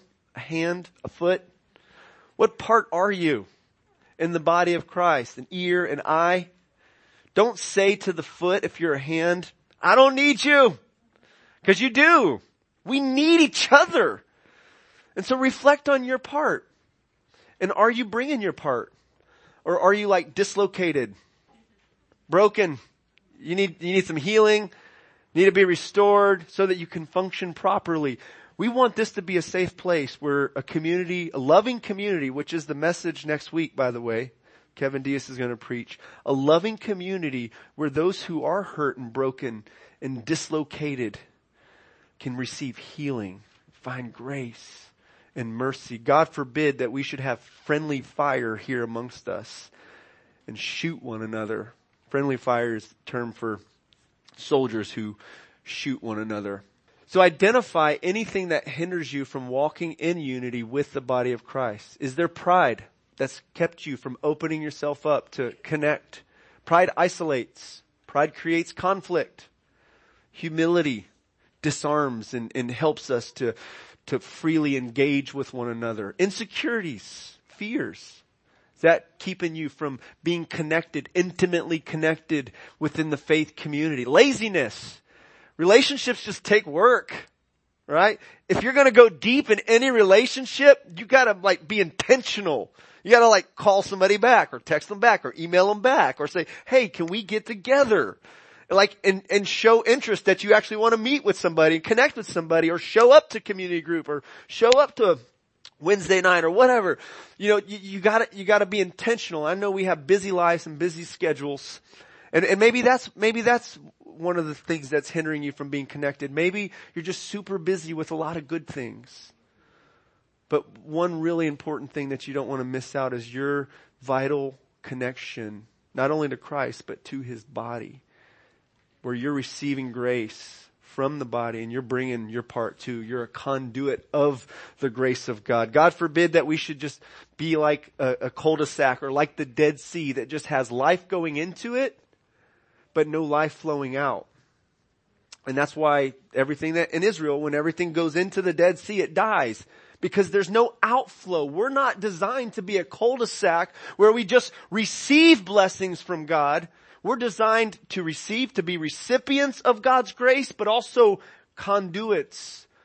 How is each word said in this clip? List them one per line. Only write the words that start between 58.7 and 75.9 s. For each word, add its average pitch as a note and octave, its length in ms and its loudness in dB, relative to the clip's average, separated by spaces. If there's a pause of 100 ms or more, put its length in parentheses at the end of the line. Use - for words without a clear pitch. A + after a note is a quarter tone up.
you C#3 140 -8
from B2+ 240 -12
walking D3+ 440 -4
in E3+ 260 -4
unity B2+ 440 -8
with C3 300 -6
the C#3 80 -6
body B2 320 -2
of A#2 100 -8
Christ. A#2 560 -8
Is C3 160 -8
there E3+ 140 0
pride E3+ 540 0 (340)
that's - 240 -6 (120)
kept E3 320 -4
you C3+ 120 -10
from B2+ 260 -12
opening D#3 380 -4
yourself D3 440 -8
up D3 260 0
to A#2+ 300 -8
connect? - 640 -4 (420)
Pride F3 300 4
isolates. D#3+ 880 -4 (240)
Pride D3 260 0
creates E3 380 -4
conflict. F3 800 -4 (840)
Humility D#3+ 760 -2 (540)
disarms C#3+ 720 -4
and, A#2 220 -10
and B2 160 -4
helps F3+ 380 -2
us A#2+ 220 -4
to, A#2 220 -4 (520)
to - 140 -4
freely D3+ 580 -2
engage C3+ 560 -2
with C#3 200 -8
one A#2+ 140 -8
another. A2+ 500 -8